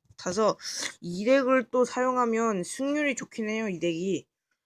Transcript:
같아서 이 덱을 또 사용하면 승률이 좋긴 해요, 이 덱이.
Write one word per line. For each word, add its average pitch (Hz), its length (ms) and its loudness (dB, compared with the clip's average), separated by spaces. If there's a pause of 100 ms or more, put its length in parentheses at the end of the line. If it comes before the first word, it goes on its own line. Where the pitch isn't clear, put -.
(160)
같아서 185 400 0 (440)
이 175 240 -6
덱을 262 460 4
또 254 140 4
사용하면 233 800 0
승률이 277 520 -2
좋긴 214 320 -8
해요, 220 200 -4
이 180 120 -4
덱이. 170 460 -2 (400)